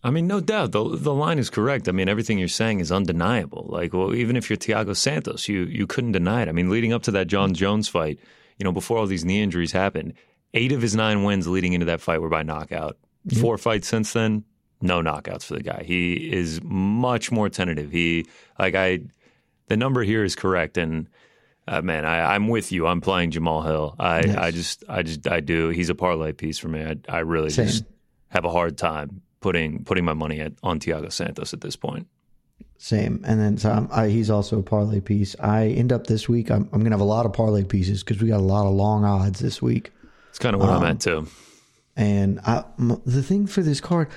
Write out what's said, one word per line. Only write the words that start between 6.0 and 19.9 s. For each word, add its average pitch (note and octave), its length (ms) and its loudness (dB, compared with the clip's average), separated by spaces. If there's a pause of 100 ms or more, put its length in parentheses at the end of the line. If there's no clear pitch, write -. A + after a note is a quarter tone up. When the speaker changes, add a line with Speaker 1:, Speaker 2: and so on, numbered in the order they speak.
Speaker 1:
deny F#2+ 300 2
it. D#2+ 60 -2
I D#2 40 -4
mean, F2+ 180 2
leading A2+ 220 2
up A#2 120 -2
to - 80 0
that F#2+ 140 2
John G2 280 2
Jones G2+ 340 0
fight, D#2 320 -2 (380)
you G2+ 60 -6
know, F#2+ 80 2
before F#2+ 260 -2
all G#2+ 80 0
these F#2 180 -2
knee F#2+ 180 2
injuries F2+ 300 -2
happened, F#2+ 400 0 (420)
eight A#2+ 160 2
of C3+ 100 0
his A2+ 140 2
nine G#2+ 300 2
wins G2 240 2
leading F2+ 240 2
into F2 140 2
that E2 140 -2
fight E2 200 0
were D#2+ 80 -4
by D#2 160 0
knockout. D#2 520 -6 (280)
Speaker 2:
Yep. B2 160 0
Speaker 1:
Four A#2 180 2
fights A2 300 -2
since A2 240 -2
then, A2 320 0 (360)
no F2+ 200 2
knockouts D2+ 420 -4
for - 120 -10
the D2+ 80 -6
guy. - 220 -8
He F2+ 480 -2
is E2+ 300 -2
much G#2+ 680 0
more G#2+ 160 0
tentative. D#2+ 420 -4
He, E2+ 360 0 (340)
like, F#2+ 160 2
I, F#2 240 2 (680)
the A2 100 0
number B2 280 2